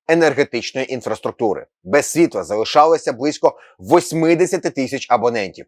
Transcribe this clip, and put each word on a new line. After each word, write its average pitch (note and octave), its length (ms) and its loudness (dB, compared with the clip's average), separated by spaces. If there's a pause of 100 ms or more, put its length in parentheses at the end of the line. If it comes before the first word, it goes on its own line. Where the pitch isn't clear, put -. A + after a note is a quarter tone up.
енергетичної C#3 840 0
інфраструктури. A2 720 -4 (160)
Без A#2 220 0
світла D#3 380 0
залишалося D3 720 2
близько C#3 460 -2 (180)
восьмидесяти E3 920 2
тисяч C3 420 -6
абонентів A#2 560 -2